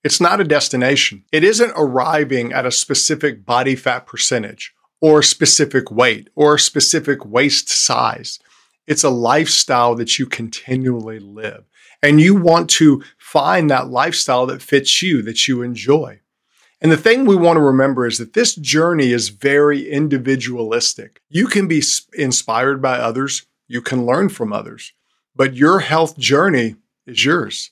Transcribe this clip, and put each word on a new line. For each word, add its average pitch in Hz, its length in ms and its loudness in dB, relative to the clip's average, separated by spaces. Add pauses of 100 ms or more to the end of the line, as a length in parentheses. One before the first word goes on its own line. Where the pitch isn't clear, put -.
It's - 160 -2
not 185 220 2
a - 20 0
destination. 135 880 -2
It 156 120 2
isn't 214 340 2
arriving 135 720 -2
at 135 140 -4
a 127 60 -2
specific 143 760 -4
body 127 300 0
fat 123 320 -4
percentage - 680 -6 (260)
or 156 200 8
a 143 40 4
specific 143 680 0
weight 117 420 0
or 147 220 4
a 151 40 0
specific 143 680 0
waist 131 420 0
size. 120 720 -2 (480)
It's 147 160 -2
a 143 80 2
lifestyle 120 840 0
that 117 240 -4
you 131 80 -4
continually 120 920 -6
live. 104 440 -14 (380)
And 147 180 6
you 175 140 6
want 170 380 2
to 143 320 4 (160)
find 156 500 0
that 131 220 0
lifestyle 127 560 0
that 131 160 -10
fits 139 400 0
you, 165 180 0
that 113 260 -4
you 123 140 -2
enjoy. 123 600 -2 (600)
And 160 80 4
the 156 60 4
thing 233 280 2
we 202 100 6
want 170 220 4
to 156 40 4
remember 131 460 2
is 113 100 -4
that 117 160 -12
this 226 220 0
journey 151 560 0
is 117 180 -2
very 139 580 0
individualistic. 123 1400 -4
You 175 160 0
can 202 220 -2
be 160 100 0
s-, - 380 -4
inspired 131 680 -2
by 131 160 -2
others, 123 480 -6 (220)
you 120 160 -10
can 127 200 -4
learn 147 260 0
from 110 220 -6
others, 104 400 -12 (440)
but 135 180 0
your 156 280 2
health 160 360 -2
journey 139 600 0 (280)
is 123 180 -4
yours. 143 480 -4